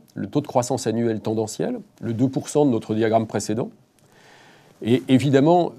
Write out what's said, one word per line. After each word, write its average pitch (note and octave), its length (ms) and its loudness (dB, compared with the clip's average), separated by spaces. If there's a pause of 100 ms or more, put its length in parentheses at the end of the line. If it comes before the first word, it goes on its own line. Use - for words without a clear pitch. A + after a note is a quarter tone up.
(140)
le G#2 120 -8
taux D3 140 -2
de C#3+ 60 -8
croissance B2+ 400 -2
annuel A2+ 340 -2
tendanciel, A2 580 -4 (220)
le A2+ 120 -6
deux A#2 160 0
pour C3+ 200 -4
cent D3 180 2
de C3+ 40 4
notre A2 240 -2
diagramme A2 320 2
précédent. A2 440 -4 (1120)
Et A#2 260 2
évidemment, C#3 720 4